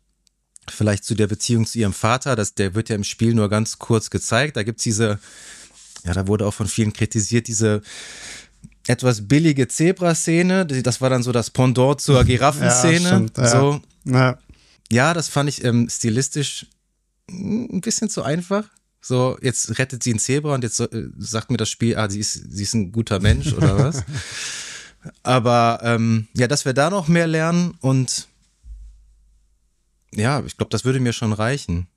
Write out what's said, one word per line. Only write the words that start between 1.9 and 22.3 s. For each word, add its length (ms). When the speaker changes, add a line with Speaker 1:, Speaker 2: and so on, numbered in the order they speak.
Speaker 1:
Vater, 420
das, 200
der 200
wird 140
ja 60
im 80
Spiel 300
nur 160
ganz 300
kurz 300
gezeigt. 460
Da 80
gibt's 200
diese, 360
ja, 80
da 140
wurde 180
auch 80
von 140
vielen 260
kritisiert, 540
diese 340
etwas 400
billige 400
Zebra-Szene. 1000
Die, 160
das 200
war 80
dann 140
so 80
das 180
Pendant 520
zur 220
Speaker 2:
<laughs> 20
Speaker 1:
Giraffenszene. 720
Speaker 2:
Ja, 80
stimmt, 300
ja. 100
Speaker 1:
So. 340
Speaker 2:
Ja. 320
Speaker 1:
Ja, 220
das 160
fand 200
ich, 140
ähm, 260
stilistisch 800
ein 520
bisschen 280
zu 140
einfach. 420
So, 420
jetzt 380
rettet 240
sie 100
ein 60
Zebra 360
und 80
jetzt, 160
äh, 280
sagt 320
mir 80
das 120
Spiel, 280
ah, 120
sie 100
ist, 140